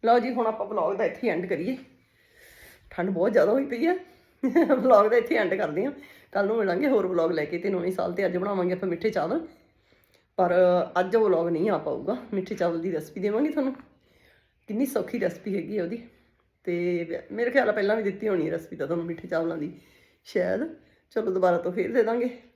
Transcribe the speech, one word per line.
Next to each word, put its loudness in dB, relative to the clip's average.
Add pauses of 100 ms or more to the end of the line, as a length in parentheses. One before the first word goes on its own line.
ਲਓ 8
ਜੀ, 0
ਹੁਣ 0
ਆਪਾਂ -2
ਵਲੌਗ -2
ਦਾ 0
ਇੱਥੇ -2
ਐਂਡ -2
ਕਰੀਏ। -4 (1120)
ਠੰਡ -2
ਬਹੁਤ 2
ਜ਼ਿਆਦਾ 6
ਹੋਈ 2
ਪਈ -2
ਹੈ। 2 (800)
ਵਲੌਗ 6
ਦਾ 4
ਇੱਥੇ 2
ਐਂਡ 0
ਕਰਦੇ -2
ਹਾਂ, -4 (400)
ਕੱਲ੍ਹ 0
ਨੂੰ 0
ਮਿਲਾਂਗੇ 0
ਹੋਰ 2
ਵਲੌਗ 0
ਲੈ -2
ਕੇ -6
ਤੇ -2
ਨਵੇਂ -2
ਸਾਲ -2
'ਤੇ। -2
ਅੱਜ -2
ਬਣਾਵਾਂਗੇ 0
ਆਪਾਂ -4
ਮਿੱਠੇ -2
ਚਾਵਲ, -2 (920)
ਪਰ 2 (460)
ਅੱਜ 0
ਵਲੌਗ 4
ਨਹੀਂ 0
ਆ 2
ਪਾਊਗਾ। -4 (180)
ਮਿੱਠੇ -4
ਚਾਵਲ 0
ਦੀ -4
ਰੈਸਪੀ -8
ਦੇਵਾਂਗੀ 0
ਤੁਹਾਨੂੰ, -2 (920)
ਕਿੰਨੀ -2
ਸੌਖੀ -4
ਰੈਸਪੀ -4
ਹੈਗੀ -6
ਆ -2
ਉਹਦੀ। -8 (640)
ਤੇ -4 (580)
ਮੇਰੇ -2
ਖਿਆਲ 4
ਆ 0
ਪਹਿਲਾਂ 0
ਵੀ -2
ਦਿੱਤੀ -4
ਹੋਣੀ 0
ਰੈਸਪੀ -8
ਤਾਂ -4
ਤੁਹਾਨੂੰ -4
ਮਿੱਠੇ -10
ਚਾਵਲਾਂ -2
ਦੀ -8 (540)
ਸ਼ਾਇਦ। -2 (520)
ਚਲੋ -2
ਦੁਬਾਰਾ 4
ਤੋਂ -4
ਫੇਰ -2
ਦੇ 4
ਦਾਂਗੇ। 0 (280)